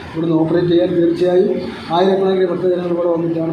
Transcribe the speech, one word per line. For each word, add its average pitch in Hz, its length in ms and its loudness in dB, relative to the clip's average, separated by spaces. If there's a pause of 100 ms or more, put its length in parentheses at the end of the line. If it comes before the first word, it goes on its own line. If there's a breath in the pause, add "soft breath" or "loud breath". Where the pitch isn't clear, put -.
(120 loud breath)
ഇവിടുന്ന് 165 280 0
ഓപ്പറേറ്റ് 170 320 0
ചെയ്യാൻ. 175 260 2
തീർച്ചയായും 180 540 2 (440 loud breath)
ആയിരക്കണക്കിന് 190 540 2
ഭക്തജനങ്ങൾ 180 460 -2
ഇവിടെ 175 180 0
വന്നിട്ടാണ് 165 380 -2